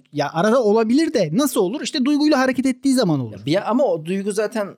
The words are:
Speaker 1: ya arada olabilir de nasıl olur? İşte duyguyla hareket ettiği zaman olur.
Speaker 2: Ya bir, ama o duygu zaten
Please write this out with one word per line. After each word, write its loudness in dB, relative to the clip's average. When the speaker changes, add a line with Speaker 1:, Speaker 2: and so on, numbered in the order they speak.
Speaker 1:
ya -2
arada 2
olabilir 2
de 0
nasıl 0
olur? -2
İşte -4
duyguyla 2
hareket 0
ettiği 0
zaman 2
olur. -8
Speaker 2:
Ya -18
bir, 0
ama 2
o 0
duygu -4
zaten -4